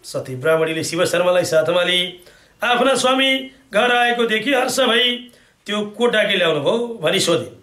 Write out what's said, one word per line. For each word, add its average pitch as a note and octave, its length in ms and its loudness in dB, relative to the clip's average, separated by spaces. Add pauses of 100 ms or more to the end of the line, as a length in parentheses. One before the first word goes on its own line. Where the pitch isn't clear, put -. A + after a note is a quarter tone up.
सती C3 320 -10
ब्राह्मणीले D#3+ 480 0
शिव E3+ 220 0
शर्मालाई F3+ 380 2
साथमा D#3+ 400 2
लिई F3+ 360 -2 (440)
आफ्ना B3 320 2
स्वामी C4 560 0 (220)
घर B3 220 2
आएको A#3+ 300 2
देखि G#3+ 280 -2
हर्ष B3 260 0
भई, A#3+ 520 0 (340)
"त्यो G#3 160 -4
को A3+ 260 -2
डाके G#3 280 2
ल्याउनु D#3+ 240 0
भयो?" A3+ 440 -2
भनी F3+ 160 0
सोधिन्। C3 440 -2